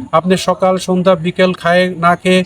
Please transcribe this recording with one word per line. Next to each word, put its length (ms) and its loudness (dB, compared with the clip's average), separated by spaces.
আপনি 240 0
সকাল, 420 -2
সন্ধ্যা, 360 0
বিকেল, 380 0
খায়ে 320 0
না 120 4
খেয়ে 300 0